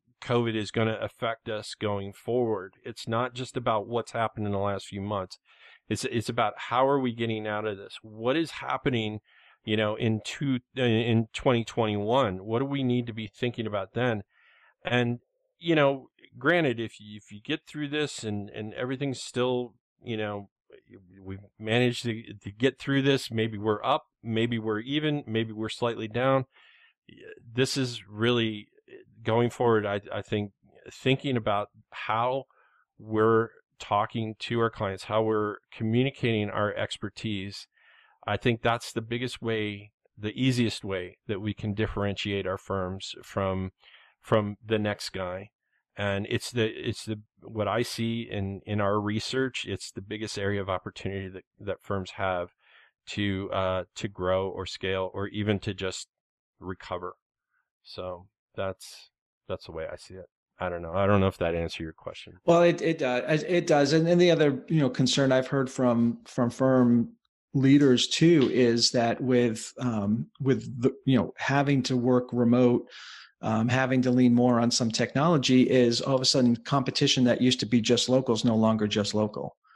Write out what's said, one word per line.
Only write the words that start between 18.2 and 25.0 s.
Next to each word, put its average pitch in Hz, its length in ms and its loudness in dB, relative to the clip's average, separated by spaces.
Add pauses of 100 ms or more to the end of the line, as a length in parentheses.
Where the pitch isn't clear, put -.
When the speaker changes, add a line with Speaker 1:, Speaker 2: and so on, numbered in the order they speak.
Speaker 1:
and, 104 260 -6
and 107 240 -10
everything's 131 480 -6
still, 123 540 -2 (280)
you 113 140 -6
know, 104 320 -6 (720)
we've 98 160 -10 (200)
managed 120 440 0
to, 110 300 -8
to 104 180 -14
get 123 280 0
through 139 240 0
this, 139 280 0
maybe 110 260 -2
we're 104 260 0
up, 139 220 0 (160)
maybe 117 380 0
we're 107 200 -2
even, 147 480 -2